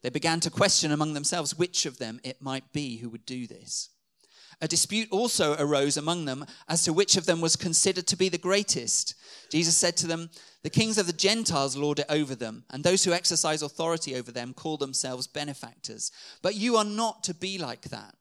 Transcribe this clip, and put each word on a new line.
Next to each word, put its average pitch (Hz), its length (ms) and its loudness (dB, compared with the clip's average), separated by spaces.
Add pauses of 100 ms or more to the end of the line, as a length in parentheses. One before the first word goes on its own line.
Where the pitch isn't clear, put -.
They 160 80 -4
began 165 300 2
to 165 100 0
question 165 420 4
among 151 220 0
themselves 147 400 -2
which 175 320 -2
of 131 120 -8
them 117 260 -10
it 127 180 -10
might 135 300 -8
be 135 260 -6
who 117 120 -10
would 113 160 -14
do 127 200 -8
this. - 440 -10 (720)
A 160 60 -4
dispute 208 440 0
also 190 460 2
arose 147 400 2
among 160 280 -2
them 139 200 -6 (220)
as 165 160 2
to 170 100 2
which 190 220 4
of 175 100 -2
them 165 160 2
was 160 140 2
considered 180 520 2
to - 80 0
be 185 140 2
the 170 80 -2
greatest. 180 760 0 (360)
Jesus 165 240 4
said 175 220 2
to 175 100 0
them, 165 220 -4 (340)
'The 160 60 -4
kings 220 280 4
of 190 100 4
the 175 60 -2
Gentiles 170 640 2
lord 143 240 0
it 143 100 0
over 151 260 0
them, 113 340 -10
and 131 140 -10
those 185 200 6
who 180 100 4
exercise 160 480 2
authority 151 540 -2
over 123 160 -6
them 123 220 -8
call 156 240 -6
themselves 131 500 -4
benefactors. 139 840 -10 (300)
But 202 140 0
you 226 220 4
are 214 80 6
not 214 400 -2
to 185 80 -4
be 190 240 -6
like 127 320 -8
that. 104 320 -14